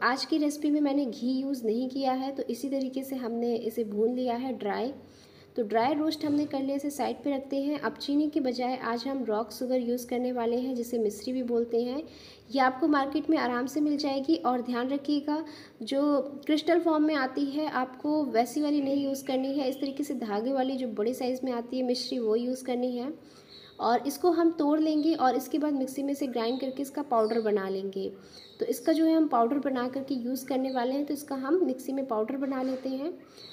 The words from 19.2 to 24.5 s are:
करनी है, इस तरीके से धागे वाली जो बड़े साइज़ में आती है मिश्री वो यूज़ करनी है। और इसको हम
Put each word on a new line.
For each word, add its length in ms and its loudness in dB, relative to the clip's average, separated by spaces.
करनी 280 0
है, 160 0
इस 60 -2
तरीके 280 -4
से 120 -4
धागे 380 -2
वाली 240 0
जो 120 -2
बड़े 240 0
साइज़ 300 -2
में 80 -2
आती 260 -4
है 80 0
मिश्री 340 -2
वो 180 2
यूज़ 280 -2
करनी 320 0
है। 160 -6
और 260 2
इसको 240 2
हम 200 4